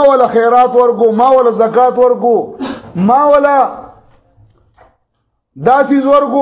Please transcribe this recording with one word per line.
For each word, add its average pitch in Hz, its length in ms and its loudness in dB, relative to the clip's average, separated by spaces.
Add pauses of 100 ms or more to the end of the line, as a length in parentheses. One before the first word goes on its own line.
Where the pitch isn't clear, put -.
ولا 254 180 2
خیرات 240 480 0
ورکو، 233 360 2
ما 233 180 0
ولا 254 220 2
زکات 226 460 0
ورکو، 240 380 0 (600)
ما 214 260 0 (100)
ولا 285 260 0 (2000)
دا 254 120 2 (100)
سیز 277 180 0
ورکو 277 360 0